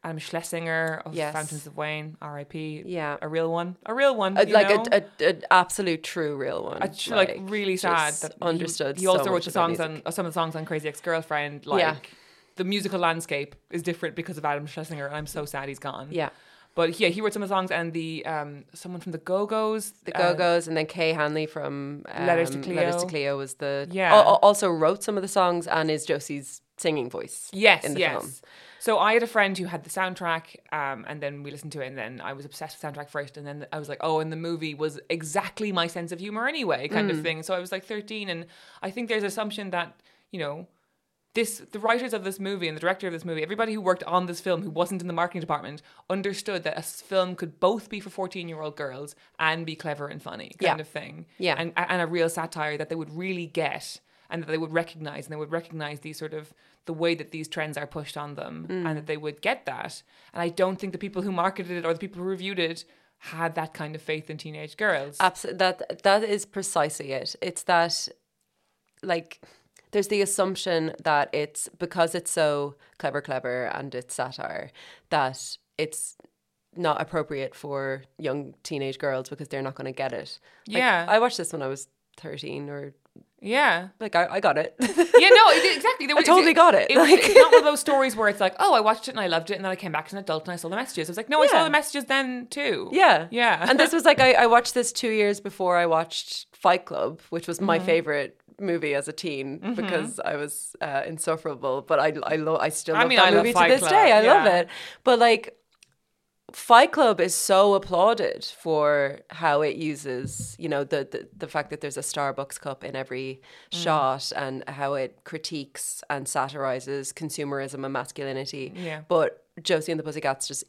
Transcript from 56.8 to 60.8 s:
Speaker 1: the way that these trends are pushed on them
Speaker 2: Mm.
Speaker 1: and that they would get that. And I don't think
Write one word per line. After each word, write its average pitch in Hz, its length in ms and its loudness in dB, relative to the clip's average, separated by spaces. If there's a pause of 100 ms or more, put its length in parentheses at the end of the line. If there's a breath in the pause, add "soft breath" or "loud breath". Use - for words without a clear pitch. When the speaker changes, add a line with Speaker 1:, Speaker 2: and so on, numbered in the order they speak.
Speaker 1:
the 170 80 -8
way 170 220 0
that 160 140 -12
these 156 180 -10
trends 151 280 -6
are 143 100 -8
pushed 147 300 -12
on 147 200 -10
them 156 320 -12
Speaker 2:
Mm. 180 180 -6
Speaker 1:
and 156 120 -2
that 151 80 -12
they 156 100 -6
would 151 260 -10
get 254 240 -4
that. - 360 -10 (300 soft breath)
And - 100 -8
I 170 80 -2
don't 185 280 0
think 190 140 -8